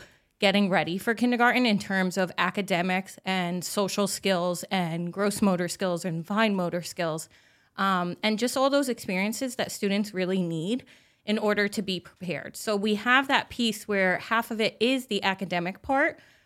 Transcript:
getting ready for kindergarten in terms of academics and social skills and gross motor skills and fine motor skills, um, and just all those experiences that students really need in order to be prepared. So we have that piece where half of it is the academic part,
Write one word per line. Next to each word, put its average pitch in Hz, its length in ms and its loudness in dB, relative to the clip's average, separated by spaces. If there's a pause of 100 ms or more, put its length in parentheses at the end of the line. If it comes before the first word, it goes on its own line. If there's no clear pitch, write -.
(400)
getting 196 320 4
ready 165 260 2
for 233 160 0
kindergarten 240 540 4
in 208 100 4
terms 190 400 0
of 185 220 0
academics 185 880 0
and 180 380 -2
social 202 440 -2
skills 180 640 -2
and 170 420 -2
gross 202 260 0
motor 180 280 2
skills 175 360 -2
and 165 220 -4
fine 214 300 2
motor 175 260 -2
skills, 165 480 -4 (480)
um, 180 460 0
and 214 160 2
just 240 180 0
all 262 100 4
those 277 220 2
experiences 226 680 -2
that 185 140 -2
students 202 440 -2
really 185 260 0
need 170 420 -2 (420)
in 208 120 0
order 208 300 2
to 202 160 -4
be 185 160 -4
prepared. - 580 -10
So 214 180 -2
we 208 200 2
have 247 320 2
that 269 240 2
piece 220 360 -2
where 190 300 2
half 226 320 -2
of 220 100 -6
it 214 200 0
is 254 260 2
the 202 160 -2
academic 185 640 -4
part, 285 360 0 (260)